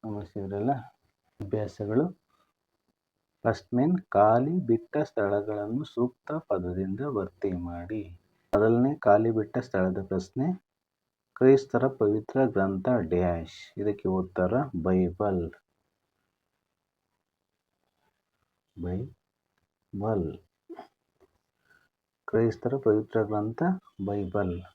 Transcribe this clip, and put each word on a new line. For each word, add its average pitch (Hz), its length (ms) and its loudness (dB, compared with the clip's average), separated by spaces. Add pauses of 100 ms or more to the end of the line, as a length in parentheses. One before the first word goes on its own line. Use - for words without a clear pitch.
ಗಮನಿಸಿದ್ರಲ್ಲ 104 640 -4 (720)
ಅಭ್ಯಾಸಗಳು. 104 600 -2 (1400)
ಫಸ್ಟ್ - 340 -2
ಮೇನ್, 165 220 2 (160)
ಖಾಲಿ 117 520 4
ಬಿಟ್ಟ 113 300 0 (120)
ಸ್ಥಳಗಳನ್ನು 104 760 -2
ಸೂಕ್ತ - 480 -4 (180)
ಪದದಿಂದ 95 500 -2 (160)
ಭರ್ತಿ 98 340 -4 (180)
ಮಾಡಿ. 87 340 -8 (520)
ಮೊದಲನೇ, 117 420 4 (100)
ಖಾಲಿ 110 260 6
ಬಿಟ್ಟ 110 260 -2
ಸ್ಥಳದ 92 540 0
ಪ್ರಶ್ನೆ, 95 360 -2 (920)
ಕ್ರೈಸ್ತರ 135 500 6
ಪವಿತ್ರ 110 580 0 (100)
ಗ್ರಂಥ 95 320 0 (260)
ಡ್ಯಾಶ್. 87 440 0 (200)
ಇದಕ್ಕೆ 101 320 -2
ಉತ್ತರ 92 440 0 (320)
ಬೈಬಲ್. 92 680 0 (3250)
ಬೈಬಲ್. - 1400 -6 (2000)
ಕ್ರೈಸ್ತರ 113 500 0
ಪವಿತ್ರ 107 460 2
ಗ್ರಂಥ 107 400 -4 (460)
ಬೈಬಲ್. 98 460 -2 (200)